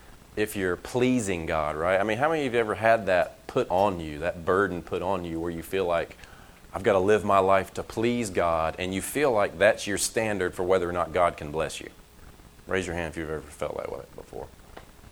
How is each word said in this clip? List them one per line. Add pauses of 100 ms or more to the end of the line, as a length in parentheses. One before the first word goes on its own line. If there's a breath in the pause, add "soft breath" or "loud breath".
(360 loud breath)
if
you're
pleasing
God,
right?
I
mean,
how
many
of
you
have
ever
had
that
put
on
you,
that
burden
put
on
you
where
you
feel
like, (560 loud breath)
"I've
gotta
live
my
life
to
please
God,"
and
you
feel
like
that's
your
standard
for
whether
or
not
God
can
bless
you? (760)
Raise
your
hand
if
you've
ever
felt
that
way (140)
before. (640)